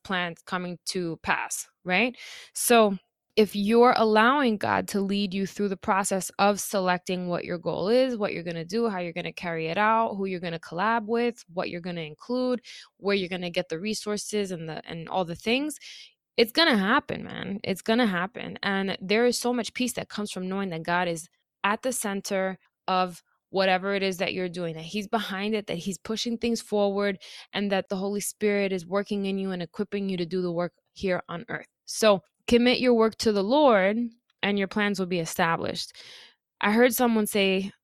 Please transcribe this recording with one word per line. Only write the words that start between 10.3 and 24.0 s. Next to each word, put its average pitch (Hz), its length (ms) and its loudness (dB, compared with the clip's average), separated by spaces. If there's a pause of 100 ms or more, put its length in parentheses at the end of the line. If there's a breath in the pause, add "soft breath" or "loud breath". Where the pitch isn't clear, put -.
gonna 165 200 -6
collab 208 480 -2
with, 233 360 -2 (100)
what 175 180 -4
you're 175 100 -8
gonna 170 220 -8
include, 247 580 -4 (380 loud breath)
where 196 180 0
you're 180 140 -2
gonna 180 180 -6
get 175 220 -4
the 160 100 -6
resources 208 720 -4
and 160 160 -8
the, 151 180 -10
and 165 220 -10
all 185 160 0
the 165 100 -8
things, 269 440 -2 (580 loud breath)
it's 226 160 2
gonna 320 240 4
happen, 208 480 0
man. - 400 -8
It's 196 160 -2
gonna 233 260 4
happen. 185 560 -4
And 196 380 -2
there 208 240 2
is 247 140 2
so 247 160 0
much 233 180 -4
peace 247 220 -2
that - 160 -8
comes 208 200 -6
from 185 160 -6
knowing 196 220 -4
that 165 140 -6
God 175 260 0
is 165 180 -6 (380)
at 202 160 2
the 262 120 -2
center 190 680 -4 (280)
of 185 360 0 (260)
whatever 190 460 2
it 196 80 0